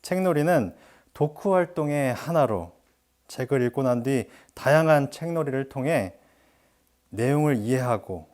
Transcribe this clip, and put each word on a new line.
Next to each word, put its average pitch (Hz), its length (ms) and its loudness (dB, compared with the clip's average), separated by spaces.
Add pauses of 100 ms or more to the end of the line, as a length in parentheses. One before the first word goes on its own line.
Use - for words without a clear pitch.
책놀이는 165 720 2 (380)
독후 151 400 -2
활동의 147 640 0
하나로 113 580 0 (540)
책을 131 400 -2
읽고 135 160 -2
난 123 200 0
뒤 127 240 -2 (280)
다양한 151 560 4
책놀이를 143 580 -6
통해 131 460 -2 (960)
내용을 139 460 0
이해하고 113 800 -2